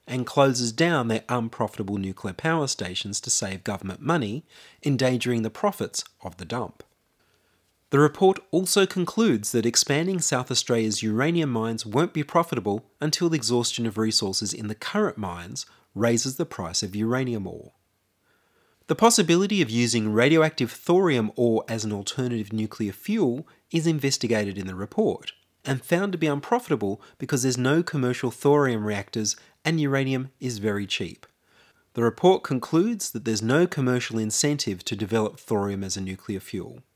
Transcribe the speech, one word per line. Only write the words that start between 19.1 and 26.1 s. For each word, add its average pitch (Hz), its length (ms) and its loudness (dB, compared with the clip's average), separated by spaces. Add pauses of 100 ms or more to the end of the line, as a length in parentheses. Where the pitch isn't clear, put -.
of 117 80 0
using 113 420 2
radioactive 147 580 4
thorium 160 640 2
ore 117 340 2
as 110 160 -4
an 107 80 -4
alternative 107 600 -4
nuclear 107 400 -4
fuel 160 540 -2 (260)
is 165 160 0
investigated 113 680 0
in 95 120 -6
the 92 80 -8
report 104 560 -2 (320)
and 131 200 -4
found 190 280 0